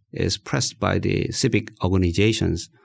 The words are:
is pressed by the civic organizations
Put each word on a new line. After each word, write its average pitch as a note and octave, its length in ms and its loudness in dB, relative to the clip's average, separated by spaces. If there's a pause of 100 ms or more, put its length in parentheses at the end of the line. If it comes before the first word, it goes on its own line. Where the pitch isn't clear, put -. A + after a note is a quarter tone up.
(120)
is F#2 260 -2
pressed - 420 -4
by F#2+ 180 0
the F#2+ 320 0
civic A2 400 0 (120)
organizations F#2 840 2 (160)